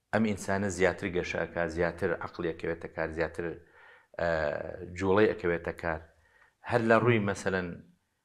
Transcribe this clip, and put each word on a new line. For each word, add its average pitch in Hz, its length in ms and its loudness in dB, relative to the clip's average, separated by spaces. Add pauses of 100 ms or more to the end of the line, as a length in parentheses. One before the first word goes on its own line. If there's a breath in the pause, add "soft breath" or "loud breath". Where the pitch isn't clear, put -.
(120)
ئەم 110 120 4
ئینسانە 98 440 -2
زیاتر 90 380 2 (100)
گەشەکە، 85 500 -2
زیاتر 82 440 -2 (140)
عەقڵی 87 260 -6
ئەکەوێتە 82 440 -6
کار، 80 160 -2
زیاتر، 80 340 -4 (760 soft breath)
ئە، 85 120 0 (640)
جوڵەی 95 360 6
ئەکەوێتە 85 420 -2
کار. 82 280 -4 (640 soft breath)
هەر 120 260 2
لە 113 80 10
ڕووی 113 280 4
مەسەلەن، 95 420 -2 (560)